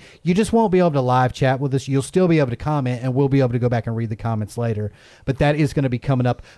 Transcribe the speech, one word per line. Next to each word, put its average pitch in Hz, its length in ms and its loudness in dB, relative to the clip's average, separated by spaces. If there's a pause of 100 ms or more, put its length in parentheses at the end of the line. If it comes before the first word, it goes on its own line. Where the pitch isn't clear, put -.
(240)
You 170 100 0
just 208 180 0
won't 226 200 2
be 185 80 4
able 175 120 4
to 143 100 0
live 127 320 2
chat 131 260 0
with 135 160 -2
us. 131 120 -4
You'll 135 140 0
still 185 260 0
be 165 120 4
able 135 100 2
to 117 60 -4
comment, 127 480 -2
and 131 100 -2
we'll 139 160 2
be 135 100 2
able 131 140 2
to 123 60 -2
go 120 100 0
back 117 180 -2
and 117 80 -4
read 113 140 -4
the 113 60 -6
comments 110 420 -6
later. 107 340 -4 (340)
But 131 140 -4
that 147 160 2
is 147 180 0
gonna 139 160 0
be 120 100 -2
coming 127 280 0
up. 120 140 -2 (160)